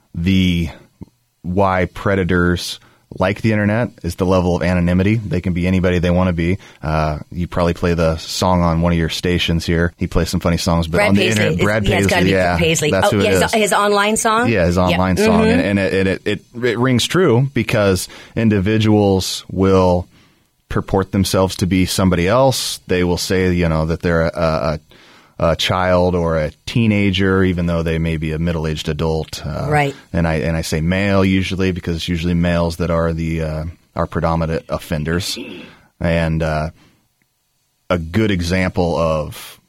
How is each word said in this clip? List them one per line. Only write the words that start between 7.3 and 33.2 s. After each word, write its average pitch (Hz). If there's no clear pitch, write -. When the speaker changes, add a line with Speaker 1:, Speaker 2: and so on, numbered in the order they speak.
Speaker 1:
you 85
probably 87
play 87
the 80
song 92
on 82
one 87
of 85
your 80
stations 87
here. 82
He 87
plays 85
some 87
funny 85
songs, 85
but 80
Speaker 2:
Brad 85
Speaker 1:
on 98
the 104
Speaker 2:
Paisley. 107
Speaker 1:
internet, -
Brad 104
Speaker 2:
It's, 101
yeah, 101
it's 101
Speaker 1:
Paisley, 95
Speaker 2:
gotta 175
be 95
Speaker 1:
yeah, 90
Speaker 2:
Paisley. 160
Speaker 1:
that's 95
Speaker 2:
Oh, -
Speaker 1:
who 104
it -
Speaker 2:
yeah, -
his, 95
Speaker 1:
is. -
Speaker 2:
his 214
online 208
song? 233
Speaker 1:
Yeah, 92
his 87
Speaker 2:
Yeah. 92
Speaker 1:
online 90
song. 214
Speaker 2:
Mm-hmm. -
Speaker 1:
And, 98
and -
it, 95
it, 95
it, 117
it 110
rings 123
true 139
because 101
individuals 107
will 92
purport 95
themselves 95
to 98
be 92
somebody 90
else. 127
They 90
will 87
say, 92
you 87
know, 78
that 80
they're 82
a, 80
a, 78
a 82
child 90
or 82
a 76
teenager, 98
even 90
though 85
they 80
may 82
be 78
a 78
middle-aged 80
adult. 80
Uh, 71
Speaker 2:
Right. 143
Speaker 1:
and 85
I, 80
and 80
I 80
say 80
male 95
usually 95
because 87
it's 82
usually 87
males 85
that 85
are 82
the, 82